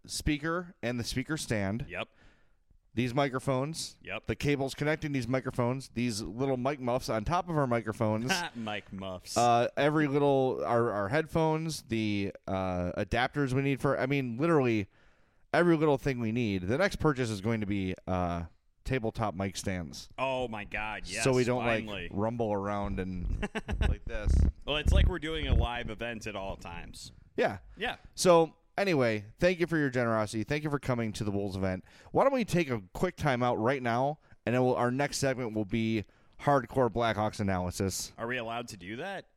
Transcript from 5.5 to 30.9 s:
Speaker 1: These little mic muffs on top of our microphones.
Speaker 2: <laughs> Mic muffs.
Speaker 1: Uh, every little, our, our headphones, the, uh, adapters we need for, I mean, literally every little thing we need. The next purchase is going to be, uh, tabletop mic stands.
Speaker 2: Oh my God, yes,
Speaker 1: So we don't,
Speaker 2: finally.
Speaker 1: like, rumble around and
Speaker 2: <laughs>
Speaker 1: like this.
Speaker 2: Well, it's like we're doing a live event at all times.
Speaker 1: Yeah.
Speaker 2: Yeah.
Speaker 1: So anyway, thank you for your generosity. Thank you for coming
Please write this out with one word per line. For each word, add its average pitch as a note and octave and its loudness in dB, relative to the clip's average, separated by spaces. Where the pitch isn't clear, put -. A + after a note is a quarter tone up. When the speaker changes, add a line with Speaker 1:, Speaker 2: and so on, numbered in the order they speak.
Speaker 1:
These A2+ -2
little B2 -2
mic C3 -2
muffs B2+ -2
on A2+ 0
top F3 0
of E3+ -4
our C#3+ 4
microphones. A2 0
Speaker 2:
<laughs> - -12
Mic G#2+ -6
muffs. F#2+ -6
Speaker 1:
Uh, A#2+ 6
every D3+ 4
little, C3+ 4
our, A#2 4
our G2+ 0
headphones, D#3+ 0
the, G#2 0
uh, F#2 -2
adapters B2 0
we C3+ 2
need C#3 0
for, C#3 2
I B2+ 2
mean, C3 -2
literally B2+ 4
every E3+ 6
little D3+ 4
thing C3 -2
we A2+ 0
need. G#2 0
The A2+ 0
next F#3+ 2
purchase C3 2
is G#2+ -4
going A2+ 0
to G#2 -2
be, F#2+ -2
uh, F2 -2
tabletop A2 -2
mic F#2+ -4
stands. F2+ -6
Speaker 2:
Oh B2+ -2
my A2 -8
God, G#2 -6
yes, F#2+ -6
Speaker 1:
So C3+ 4
we B2+ 4
don't, A#2+ 0
Speaker 2:
finally. A2 -2
Speaker 1:
like, F2 -10
rumble A2 -2
around G2+ -2
and F3+ -4
Speaker 2:
<laughs> - -4
Speaker 1:
like - 0
this. - -2
Speaker 2:
Well, C#3+ -2
it's D3+ 2
like - 8
we're F#3 0
doing D#3 -4
a B2+ 2
live A#2+ 2
event A2 -6
at G#2+ -6
all G2 -6
times. - -14
Speaker 1:
Yeah. G#2 0
Speaker 2:
Yeah. G#3+ -6
Speaker 1:
So E3+ 6
anyway, B2+ 2
thank F3+ 4
you E3+ 2
for E3 0
your C#3+ 2
generosity. A2+ 0
Thank D3 -2
you D#3 -2
for C#3+ -2
coming A#2 -2